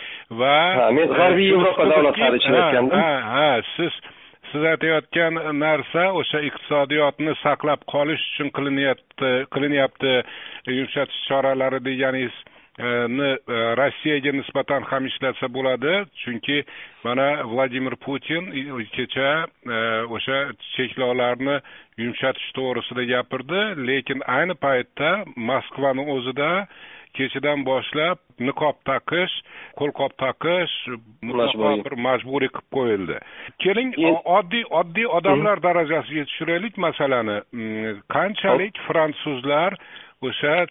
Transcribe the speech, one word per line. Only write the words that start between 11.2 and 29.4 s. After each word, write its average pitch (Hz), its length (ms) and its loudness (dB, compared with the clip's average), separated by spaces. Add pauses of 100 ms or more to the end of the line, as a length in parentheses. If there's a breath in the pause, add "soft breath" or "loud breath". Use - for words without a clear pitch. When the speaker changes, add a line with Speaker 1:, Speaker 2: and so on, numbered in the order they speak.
Speaker 1:
choralari 135 560 2
deganingiz, 131 560 -2 (400 soft breath)
e, 120 140 -4 (160)
ni, 135 240 0 (140)
e, 120 140 -4 (180)
Rossiyaga 143 560 0
nisbatan 135 520 -2
ham 135 220 -2
ishlatsa 131 420 -4
bo'ladi. 131 460 0 (220)
Chunki 135 480 -4 (360 loud breath)
mana 127 280 0 (160)
Vladimir 127 520 -2
Putin 151 520 -6
i-, 135 380 -8
kecha, 135 460 -2 (320)
e, 117 160 -4 (260)
o'sha 117 340 -4 (300)
cheklovlarni 127 880 0 (360 loud breath)
yumshatish - 580 -4
to'g'risida 123 520 -4
gapirdi, 127 560 -2 (160)
lekin 135 460 -2
ayni 165 320 0
paytda 139 560 0 (220)
Moskvani 131 760 -2
o'zida 143 580 -2 (440 loud breath)
kechadan 139 520 -2
boshlab 151 540 0 (200)
niqob 139 380 0 (100)
taqish, 160 480 -2 (420 loud breath)